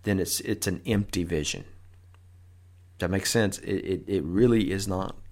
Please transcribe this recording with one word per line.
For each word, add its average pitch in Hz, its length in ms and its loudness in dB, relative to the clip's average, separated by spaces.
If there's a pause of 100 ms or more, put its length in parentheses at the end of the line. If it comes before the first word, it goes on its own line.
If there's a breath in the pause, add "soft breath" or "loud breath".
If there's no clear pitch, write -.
then 98 160 2
it's, - 220 -2
it's - 260 -2
an 90 180 -2
empty 101 380 0
vision. 78 380 -2
Does - 1500 -12
that - 20 0
make 95 160 0
sense? 104 340 2
It, - 180 -4
it, - 300 -2
it 95 160 0
really 110 480 4
is 98 160 -2
not 95 280 -4 (160)